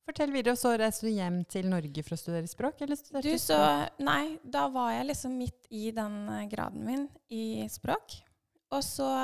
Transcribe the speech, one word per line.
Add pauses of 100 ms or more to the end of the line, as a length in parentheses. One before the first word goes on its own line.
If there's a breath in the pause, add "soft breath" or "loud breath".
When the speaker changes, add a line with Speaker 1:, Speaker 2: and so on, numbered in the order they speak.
Speaker 1:
Fortell
videre,
og
så
reiste
du
hjem
til
Norge
for
å
studere
språk,
eller
studerte
Speaker 2:
Du,
Speaker 1:
du
Speaker 2:
så,
Speaker 1:
språk?
Speaker 2:
nei,
da
var
jeg
liksom
midt
i
den, (120)
eh,
graden
min (240)
i
språk. (540)
Og
så (180)